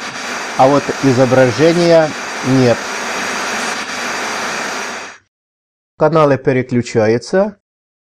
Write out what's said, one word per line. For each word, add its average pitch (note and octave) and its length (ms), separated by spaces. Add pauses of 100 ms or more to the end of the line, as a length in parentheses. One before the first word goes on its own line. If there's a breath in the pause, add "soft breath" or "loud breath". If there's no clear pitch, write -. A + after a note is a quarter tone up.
(580)
а C3+ 100
вот C#3+ 160 (220)
изображения C3+ 1040 (400)
нет. B2+ 280 (3250)
Каналы D3+ 420
переключаются. B2 1200 (440)